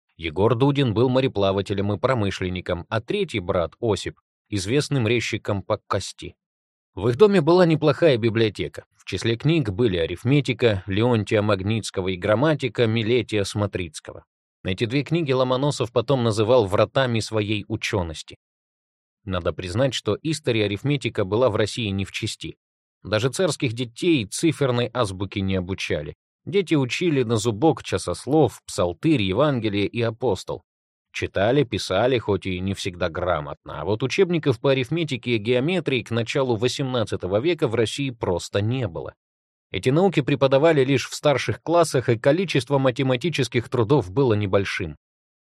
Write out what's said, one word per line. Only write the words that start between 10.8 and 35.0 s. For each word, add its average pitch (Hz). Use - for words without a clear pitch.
Леонтия 107
Магнитского 101
и 92
грамматика 117
Милетия 110
Смотрицкого. 92
Эти 95
две 127
книги 156
Ломоносов 131
потом 120
называл 110
«вратами 113
своей 107
учёности». 87
Надо 87
признать, 101
что -
история 131
арифметика 113
была 110
в 101
России 110
не 98
в -
чести. -
Даже 107
царских 143
детей 127
циферной 123
азбуки 98
не 95
обучали. 87
Дети 165
учили 139
на 117
зубок 113
часослов, 113
псалтырь, 104
Евангелие 104
и 113
апостол. 113
Читали, 110
писали, 110
хоть 101
и 90
не 95
всегда 87
грамотно, 76
а 76
вот 110
учебников 151
по 139
арифметике 131